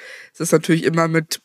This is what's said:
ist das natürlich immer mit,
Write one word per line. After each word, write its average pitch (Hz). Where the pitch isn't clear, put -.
ist -
das 165
natürlich 165
immer 165
mit, 160